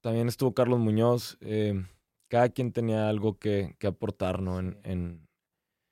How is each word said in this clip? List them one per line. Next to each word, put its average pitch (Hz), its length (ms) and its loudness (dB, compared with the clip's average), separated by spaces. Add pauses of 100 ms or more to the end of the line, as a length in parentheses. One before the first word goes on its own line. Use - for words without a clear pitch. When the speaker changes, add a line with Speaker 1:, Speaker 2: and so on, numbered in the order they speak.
Speaker 1:
también 117 280 0
estuvo 120 260 0
Carlos 123 240 4
Muñoz. 117 600 2
Eh, 104 440 -2 (440)
cada 120 220 4
quien 120 220 -4
tenía 110 360 0
algo 107 300 -2
que, 101 400 -2
que - 80 -4
aportar, 95 560 -4
¿no? 92 180 -2
En, 92 140 -4
Speaker 2:
Sí. - 100 -20
Speaker 1:
en, 87 440 -6 (640)